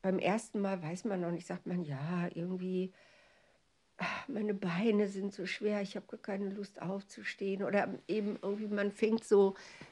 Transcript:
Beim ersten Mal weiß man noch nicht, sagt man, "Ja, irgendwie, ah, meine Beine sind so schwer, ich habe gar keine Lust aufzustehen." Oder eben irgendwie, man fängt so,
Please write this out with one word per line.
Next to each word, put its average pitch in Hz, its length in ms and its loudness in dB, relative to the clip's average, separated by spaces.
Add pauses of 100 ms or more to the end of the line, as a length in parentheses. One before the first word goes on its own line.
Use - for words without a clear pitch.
Beim 190 160 2
ersten 214 420 0
Mal 190 220 0
weiß 170 240 -6
man 196 160 0
noch 170 100 0
nicht, 170 140 -4
sagt 180 220 -8
man, 180 160 0
"Ja, 156 500 -2
irgendwie, 185 580 -2 (1040)
ah, 180 80 -4 (220)
meine 214 280 -2
Beine 202 520 2
sind 196 260 -4
so - 120 -6
schwer, 208 380 0
ich 190 120 -6
habe 196 120 -8
gar - 120 -12
keine 196 300 -4
Lust 202 320 -8
aufzustehen." 196 840 -4
Oder 196 440 2
eben 208 340 0
irgendwie, 208 260 -2
man 202 240 0
fängt 220 320 2
so, 196 300 8 (380)